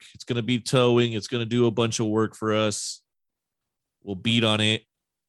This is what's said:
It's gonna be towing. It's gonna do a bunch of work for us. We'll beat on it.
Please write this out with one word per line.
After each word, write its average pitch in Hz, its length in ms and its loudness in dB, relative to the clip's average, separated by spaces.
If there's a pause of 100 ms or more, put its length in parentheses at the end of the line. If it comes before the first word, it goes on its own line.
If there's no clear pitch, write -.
(160)
It's - 80 -20
gonna 120 180 -4
be 120 180 0
towing. 120 520 4
It's 107 160 -6
gonna 120 180 -4
do 120 200 2
a 113 60 2
bunch 113 280 -2
of 117 60 -2
work 107 320 -2
for 110 160 -2
us. 107 480 -4 (1000)
We'll 98 140 -10
beat 113 300 0
on 107 160 2
it. 107 220 0 (460)